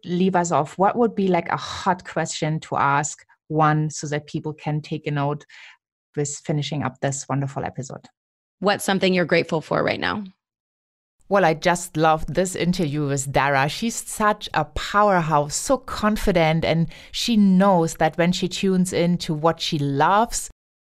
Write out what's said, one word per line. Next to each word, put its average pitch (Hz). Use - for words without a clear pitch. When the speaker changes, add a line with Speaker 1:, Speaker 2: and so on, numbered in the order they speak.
Speaker 1:
leave 180
us 175
off, 147
what 190
would 233
be, 196
like, 175
a -
hot -
question 156
to -
ask 143
one 151
so 151
that 147
people 156
can 151
take 156
a 147
note 147
with 147
finishing 147
up -
this 139
wonderful 135
episode? -
Speaker 2:
What's 190
something 190
you're 175
grateful 165
for -
right -
now? 90
Speaker 1:
Well, 196
I 160
just 170
loved 156
this 185
interview 151
with 139
Dara. 139
She's 226
such -
a -
powerhouse, 160
so -
confident, 175
and 165
she -
knows 190
that 160
when 170
she 180
tunes 185
in 175
to 165
what 160
she -
loves, 156